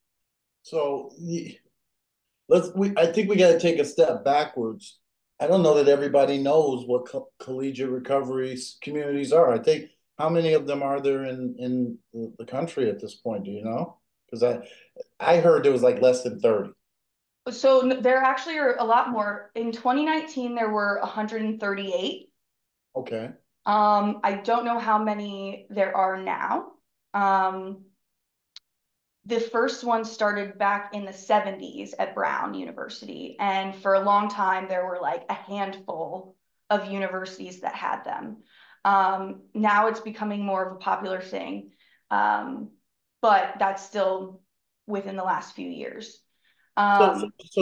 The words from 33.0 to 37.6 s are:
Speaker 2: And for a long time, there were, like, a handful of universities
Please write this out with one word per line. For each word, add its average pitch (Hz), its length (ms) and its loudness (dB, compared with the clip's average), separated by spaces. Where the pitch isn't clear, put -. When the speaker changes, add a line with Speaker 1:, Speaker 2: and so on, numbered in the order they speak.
Speaker 2:
And 196 340 -2
for 196 220 0
a 196 60 4
long 202 280 4
time, 190 400 -2
there 180 160 -2
were, 180 160 -6
like, 170 280 -4
a 202 60 -6
handful 190 1000 -8
of 196 200 0
universities 185 680 -8